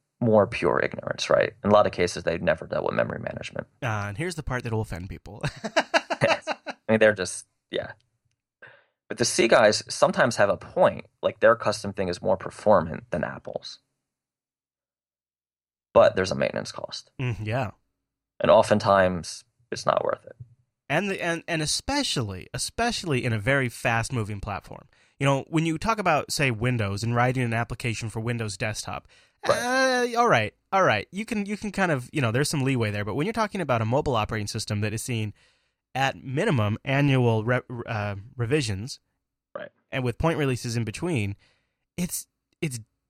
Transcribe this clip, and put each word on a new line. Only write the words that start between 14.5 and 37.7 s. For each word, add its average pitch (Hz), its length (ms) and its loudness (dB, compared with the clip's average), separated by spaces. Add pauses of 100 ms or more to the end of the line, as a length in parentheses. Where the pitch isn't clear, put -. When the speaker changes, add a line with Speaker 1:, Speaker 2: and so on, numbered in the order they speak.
Speaker 1:
But - 200 8
there's 95 160 0
a 69 60 -2
maintenance - 340 -2
cost. - 400 -14 (100)
Speaker 2:
Mm, 123 240 -4
yeah. 110 260 -4 (680)
Speaker 1:
And - 120 4
oftentimes, 98 920 4 (300)
it's - 140 -10
not - 180 2
worth - 220 -4
it. - 100 -20 (520)
Speaker 2:
And, 180 220 -2
the, 185 120 -6
and, 165 260 -4
and 160 140 -2
especially, 147 880 -4
especially 165 720 -2
in 120 80 0
a 110 60 0
very 127 300 0
fast-moving 113 720 -4
platform. - 480 -10 (300)
You 139 80 0
know, 139 220 2
when 160 160 0
you 160 140 0
talk 220 200 0
about, 170 340 2
say, 139 180 2
Windows 107 520 -2
and 113 120 0
writing 123 300 2
an 117 100 -2
application 117 540 -4
for 113 120 -6
Windows 117 360 -6
Desktop, - 520 -8 (360)
Speaker 1:
Right. - 140 2 (560)
Speaker 2:
uh, 226 60 2
all 240 80 4
right, 120 260 4 (160)
all 190 140 4
right. 110 260 2
You 202 140 -8
can, 214 220 -4
you 208 100 -6
can 202 160 -8
kind 185 180 0
of, 127 220 -2
you 151 80 -2
know, 117 100 2
there's 135 180 0
some 143 140 -2
leeway 120 300 0
there. 104 120 -4
But 98 120 -6
when 151 100 -2
you're 226 60 -4
talking 214 280 -4
about 131 220 0
a - 20 0
mobile 131 300 0
operating 107 320 -2
system 104 360 -4
that 110 100 -2
is 113 100 -6
seeing, 110 300 -4 (600)
at 131 280 -2
minimum, 127 600 0
annual 135 600 2
re-, 123 160 0 (260)